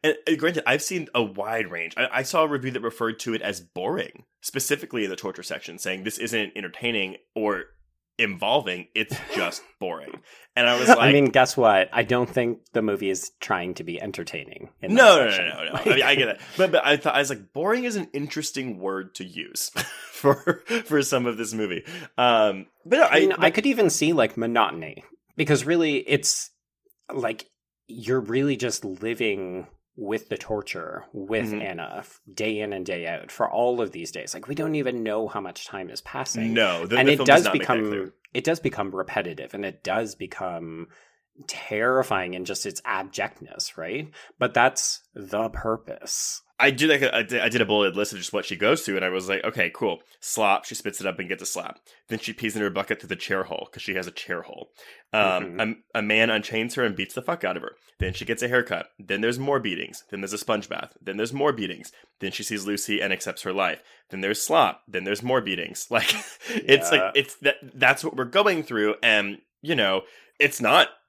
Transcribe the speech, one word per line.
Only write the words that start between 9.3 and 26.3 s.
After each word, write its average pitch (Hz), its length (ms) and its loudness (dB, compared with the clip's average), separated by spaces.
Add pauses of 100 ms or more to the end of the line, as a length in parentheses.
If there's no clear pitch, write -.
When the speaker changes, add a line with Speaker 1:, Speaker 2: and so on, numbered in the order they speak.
Speaker 1:
just 87 280 -4 (160)
boring. 80 420 -8 (360)
And 120 120 4
I 120 80 6
was 117 140 6
Speaker 2:
I 117 60 12
Speaker 1:
like, 139 160 6
Speaker 2:
mean, 143 140 8
guess 127 300 4
what? 104 360 6
I 117 100 2
don't 123 260 2
think 117 300 0 (140)
the 113 100 2
movie 101 280 0
is 92 280 -4
trying 90 360 -2
to 82 100 -10
be 82 180 -8
entertaining - 680 -12 (120)
in 185 100 -2
Speaker 1:
No, 220 260 10
Speaker 2:
that 131 80 6
Speaker 1:
no, 107 40 4
Speaker 2:
section. 92 200 2
Speaker 1:
no, 76 40 -8
no, 78 120 -8
no. 73 80 -4
Speaker 2:
Like - 120 -2
Speaker 1:
I - 80 6
mean, 135 80 4
I 139 140 6
get 131 100 4
that. - 140 -4 (160)
But, 180 160 4
but 165 120 4
I 147 120 6
thought, - 180 0
I 143 60 4
was 139 100 0
like, 104 220 -10
boring 214 320 0
is 240 100 -4
an 190 180 -4
interesting 139 680 -6
word 95 360 -6
to 95 80 -10
use 87 440 -8
<laughs> - 420 -8
for, 143 540 2 (200)
for 147 180 2
some 127 240 0
of 117 100 -2
this 110 180 -6
movie. 95 300 -4 (320)
Um, 110 500 4 (180)
but 208 120 2
no, 311 80 8
Speaker 2:
I - 160 6
mean, 190 140 6
Speaker 1:
I, - 20 -4 (100)
Speaker 2:
I 160 60 8
could 220 140 0
even 226 220 4
see, 151 240 2
like, 123 240 4
monotony, 113 680 0 (320)
because 147 280 2
really 156 340 2
it's, - 520 0 (640)